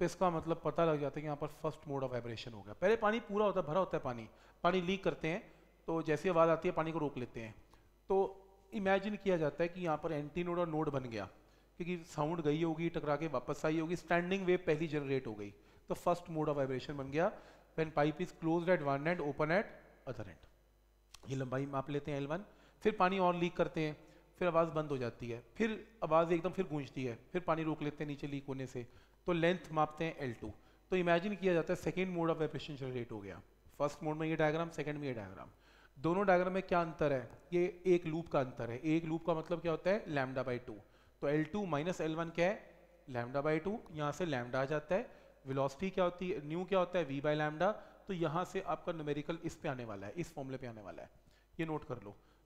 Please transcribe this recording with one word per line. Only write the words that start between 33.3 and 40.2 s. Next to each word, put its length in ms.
First 240
mode 140
में 120
ये 80
diagram, 340
second 280
में 100
ये 60
diagram। 360
दोनों 300
diagram 260
में 100
क्या 200
अंतर 300
है? 160
ये 340
एक 200
loop 220
का 120
अंतर 300
है। 160
एक 180
loop 220
का 80
मतलब 260
क्या 120
होता 180
है? 180
lambda 360